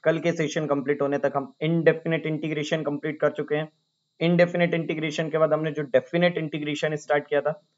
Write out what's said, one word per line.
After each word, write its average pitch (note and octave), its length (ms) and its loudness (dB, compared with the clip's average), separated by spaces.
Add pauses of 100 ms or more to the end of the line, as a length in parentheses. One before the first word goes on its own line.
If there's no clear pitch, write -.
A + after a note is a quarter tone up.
कल D#3+ 160 2
के E3+ 120 0
सेशन D#3+ 340 -2
कंप्लीट C#3+ 360 0
होने C#3+ 160 0
तक C#3+ 180 -2
हम C#3 180 -6 (100)
indefinite D#3+ 640 2
इंटीग्रेशन D3+ 580 -4
कंप्लीट D3 360 -4
कर D3 100 4
चुके D3 260 -4
हैं। D#3 140 -4 (540)
indefinite F3 500 4
इंटीग्रेशन D#3+ 560 -2
के D#3 80 0
बाद D#3 160 2
हमने D#3 180 0
जो D3 100 -4
डेफिनेट E3+ 560 2
इंटीग्रेशन D3+ 580 -4
स्टार्ट D3 320 0
किया C#3+ 140 2
था D3+ 240 -4 (120)